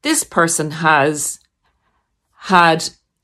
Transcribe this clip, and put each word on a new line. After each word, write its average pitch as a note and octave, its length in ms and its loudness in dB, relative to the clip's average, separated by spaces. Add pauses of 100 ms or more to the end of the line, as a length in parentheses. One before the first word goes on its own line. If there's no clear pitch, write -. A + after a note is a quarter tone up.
this D#4 220 -2
person E3 480 -2
has D#3 680 -2 (1000)
had E3+ 500 2 (340)